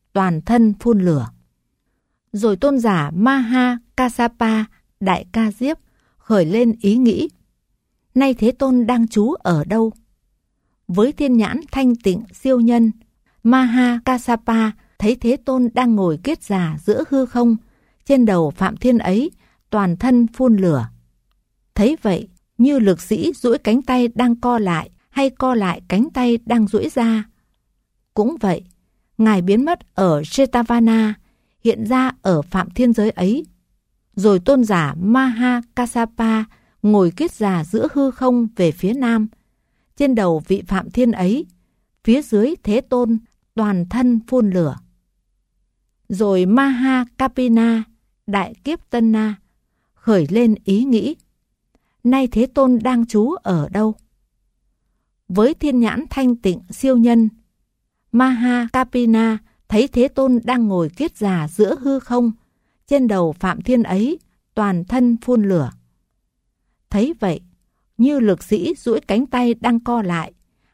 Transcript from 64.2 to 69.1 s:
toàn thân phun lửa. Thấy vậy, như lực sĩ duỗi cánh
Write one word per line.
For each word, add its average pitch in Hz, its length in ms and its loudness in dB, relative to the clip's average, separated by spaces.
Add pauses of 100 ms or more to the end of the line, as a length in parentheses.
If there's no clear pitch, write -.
toàn 190 300 -2
thân 240 380 0
phun 240 220 0
lửa. 170 280 -2 (1160)
Thấy 233 300 -2
vậy, 277 220 -4 (560)
như 277 220 2
lực 208 240 0
sĩ 240 340 -4
duỗi 233 220 -4
cánh 226 260 -2